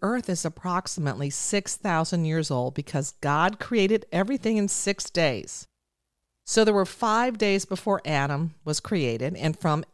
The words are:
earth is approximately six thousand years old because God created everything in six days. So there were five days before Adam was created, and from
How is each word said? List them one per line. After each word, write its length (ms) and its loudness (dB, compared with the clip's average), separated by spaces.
earth 260 -2
is 160 -2
approximately 840 -4
six 440 -2
thousand 520 0
years 240 0
old 240 0
because 380 -4
God 360 2
created 540 2
everything 460 0
in 100 2
six 400 -4
days. 600 -2
So 220 4
there 80 6
were 100 4
five 540 0
days 260 2
before 400 -2
Adam 580 0
was 180 -2
created, 540 0
and 240 -2
from 360 0